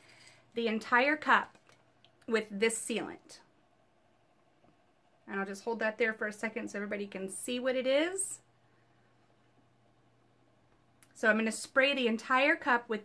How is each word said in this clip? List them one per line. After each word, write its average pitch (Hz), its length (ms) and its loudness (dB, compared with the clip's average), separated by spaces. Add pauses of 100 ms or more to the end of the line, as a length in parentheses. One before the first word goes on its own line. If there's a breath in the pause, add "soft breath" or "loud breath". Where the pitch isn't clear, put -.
(540 loud breath)
the 233 120 -2
entire 240 500 2
cup 254 400 2 (720)
with 220 220 0
this 220 280 0
sealant. - 600 -6 (1900)
And 202 140 -6
I'll 190 60 -4
just 196 180 -10
hold 226 140 -6
that 220 180 -2
there 220 160 0
for 220 140 -4
a 208 80 -6
second 220 340 -8
so - 80 -10
everybody 202 300 -6
can 190 240 -8
see 247 300 -4
what 254 160 0
it 254 100 -2
is. 320 540 0 (2750 soft breath)
So 220 160 2
I'm 214 80 6
gonna 220 120 0
spray 269 440 2
the 254 140 2
entire 262 480 2
cup 240 340 0
with 214 140 -2